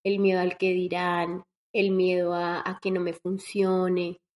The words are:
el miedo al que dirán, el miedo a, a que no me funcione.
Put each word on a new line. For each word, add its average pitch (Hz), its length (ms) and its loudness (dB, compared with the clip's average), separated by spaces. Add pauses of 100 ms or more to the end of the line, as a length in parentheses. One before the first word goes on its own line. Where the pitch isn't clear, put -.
el 196 140 2
miedo 190 200 4
al 180 180 0
que 185 160 2
dirán, 180 680 -2 (320)
el 196 160 2
miedo 180 420 2
a, 175 280 -2
a 185 200 -8
que - 80 -4
no 185 120 0
me 175 120 -4
funcione. 185 1040 -2 (180)